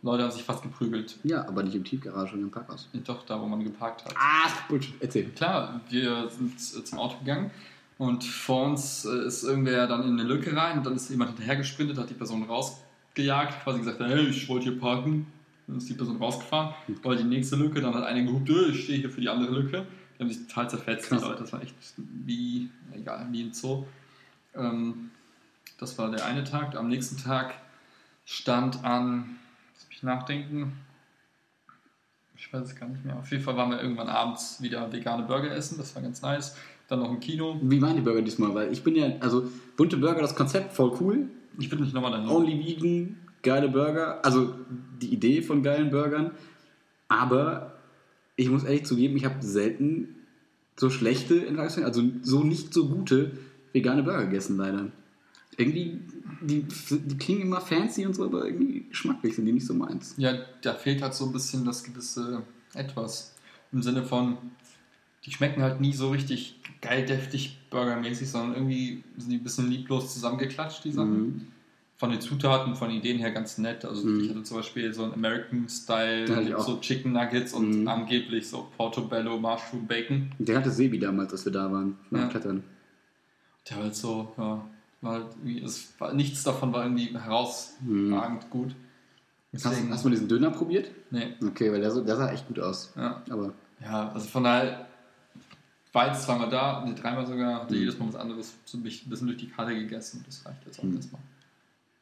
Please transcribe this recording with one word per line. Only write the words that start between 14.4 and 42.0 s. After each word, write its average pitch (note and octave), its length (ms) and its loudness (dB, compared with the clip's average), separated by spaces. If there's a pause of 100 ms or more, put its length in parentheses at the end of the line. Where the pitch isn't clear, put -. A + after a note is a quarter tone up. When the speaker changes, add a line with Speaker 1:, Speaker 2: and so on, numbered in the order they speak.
Speaker 1:
wollte B2+ 220 0
hier B2 80 -2
parken." D3+ 480 0 (400)
Dann C3+ 120 -6
ist B2 100 -6
die B2 60 -4
Person A#2 240 -4
rausgefahren, D#3 560 -2 (120)
Speaker 2:
Hm. - 160 -8
Speaker 1:
wollte A#2+ 220 2
die A#2+ 40 4
nächste C3+ 280 2
Lücke, D3 240 2
dann B2+ 140 0
hat A#2+ 100 -2
einer B2 180 0
gehupt, C3 280 0
"Äh, F3 180 8
ich C3 160 0
stehe C#3+ 160 0
hier B2+ 100 -4
für B2+ 120 -8
die A2+ 80 2
andere B2 220 2
Lücke." C#3 340 0 (300)
Die - 60 -6
haben A#2+ 80 0
sich A2+ 160 -10
total A#2+ 240 -4
zerfetzt, - 380 -4
Speaker 2:
Krass. A#2 140 2
Speaker 1:
die A2+ 60 -4
Leute, A#2 120 -6
das - 120 -10
war - 100 -8
echt - 120 -14 (220)
wie, B2 720 -4 (260)
egal, - 380 -8
wie A#2 100 -4
ein A2+ 100 -8
Zoo. C3+ 320 -4 (680)
Ähm, A#2 560 -4 (680)
das - 200 -10
war A2 140 -2
der G#2+ 140 -4
eine C3+ 180 -2
Tag. D3 320 -4
Am A#2 120 -4
nächsten C3+ 280 -2
Tag C3 380 -2 (720)
stand B2+ 600 0
an B2 520 0 (720)
nachdenken. C#3+ 680 -4 (1600)
Ich - 160 -18
weiß C3 160 -4
es - 80 -14
gar A#2+ 120 -12
nicht C3+ 160 -8
mehr. C3+ 140 -6
Auf - 120 -10
jeden C3+ 120 0
Fall C3+ 140 -2
waren B2 140 2
wir A#2+ 100 0
irgendwann A#2+ 280 -2
abends A#2 520 -2
wieder A#2 320 -4
vegane A#2+ 320 -2
Burger C#3 300 0
essen. D3+ 240 -6
Das C3+ 160 -10
war C3 80 -8
ganz A#2+ 200 -8
nice. C#3 320 -2 (340)
Dann B2+ 120 2
noch A#2+ 100 0
im A#2+ 100 -2
Kino. D#3+ 420 -2
Speaker 2:
Wie C3+ 180 8
waren A2 160 6
die G#2+ 60 4
Burger A2+ 200 6
diesmal? G#2+ 320 2
Weil G#2+ 180 0
ich B2+ 120 -4
bin D#3+ 100 6
ja, D3+ 160 6 (100)
also, B2 300 2 (260)
bunte D#3+ 200 6
Burger, D#3+ 240 4
das C#3+ 160 0
Konzept, E3 380 2
voll B2 260 6
cool. A3 260 4 (320)
Speaker 1:
Ich C#3+ 120 -4
bin D3+ 100 -2
nicht C3+ 140 0
nochmal B2+ 180 0